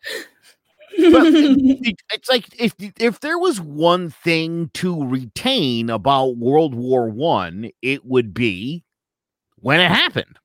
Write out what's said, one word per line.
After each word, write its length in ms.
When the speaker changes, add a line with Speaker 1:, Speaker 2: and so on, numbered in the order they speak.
Speaker 1:
But 280
Speaker 2:
<laughs> 80
Speaker 1:
it, 600
it's 160
like, 200
if, 140
if 220
there 180
was 220
one 480
thing 640
to 340
retain 840
about 480
World 380
War 320
One, 600
it 240
would 280
be 500
when 240
it 100
happened. 560